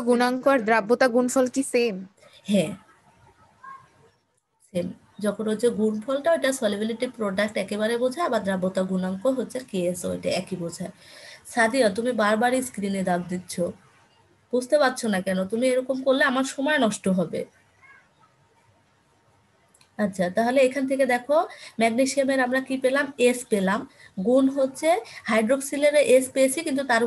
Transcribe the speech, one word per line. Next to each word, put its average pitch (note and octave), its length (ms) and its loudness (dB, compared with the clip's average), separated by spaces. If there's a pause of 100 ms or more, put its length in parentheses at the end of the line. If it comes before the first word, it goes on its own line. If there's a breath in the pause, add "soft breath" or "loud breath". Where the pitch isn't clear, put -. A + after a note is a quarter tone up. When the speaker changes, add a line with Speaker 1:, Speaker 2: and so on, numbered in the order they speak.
Speaker 1:
গুণাঙ্ক B3 440 2
আর C4+ 160 4
দ্রাব্যতা A3+ 460 4
গুণফল B3+ 400 2
কি C4+ 80 0 (100)
same? A#3 240 0 (540 soft breath)
Speaker 2:
হ্যাঁ, G3 220 2 (2000)
Same। F3+ 200 -6 (380)
যখন G3+ 240 -4
হচ্ছে G#3+ 180 0 (120)
গুণফলটা, C4+ 560 0
ওটা C4 140 0 (100)
solubility A3 460 -2 (100)
product G#3 380 -2 (100)
একেবারে G#3+ 380 -2
বোঝায়, B3+ 260 0
আবার A3+ 180 0
দ্রাব্যতা F#3+ 440 0
গুণাঙ্ক F#3+ 320 -2 (160)
হচ্ছে A#3+ 200 -8 (120)
কেএস, F3+ 300 -2 (100)
ওইটা F3+ 180 -4 (120)
একই F#3 220 -8
বোঝায়। E3+ 300 -10 (600 loud breath)
সাদিয়া, A#3 440 2
তুমি A#3 140 -2 (120)
বারবারই A#3 460 2
স্ক্রিনে G3 400 -4
দাগ F3+ 120 0 (120)
দিচ্ছ, F3+ 220 -8 (960)
বুঝতে B3+ 300 2
পারছো B3+ 320 0
না F#3 120 0
কেন? F#3 120 0 (140)
তুমি A#3 200 0
এরকম B3+ 240 0 (100)
করলে C4+ 240 4
আমার C4 240 0
সময় D4 300 0
নষ্ট G#3+ 200 -2 (140)
হবে। - 220 -4 (2750)
আচ্ছা, F#3+ 200 -2 (120)
তাহলে A#3+ 220 2 (100)
এখান C4+ 220 -2
থেকে C4+ 140 2 (100)
দেখো, B3 220 -2 (440 loud breath)
ম্যাগনেসিয়ামের C4 640 2
আমরা C4 220 -2
কি C4 160 -4
পেলাম? C#4 220 2 (220)
এস B3 100 2 (140)
পেলাম, G3 280 0 (460 loud breath)
গুণ C4 180 6 (120)
হচ্ছে C4+ 320 -2 (420 loud breath)
হাইড্রোক্সিলের C4+ 640 2 (220)
এস C4 80 4 (100)
পেয়েছি, C4+ 320 2
কিন্তু C#4 240 -2
তার A3+ 160 2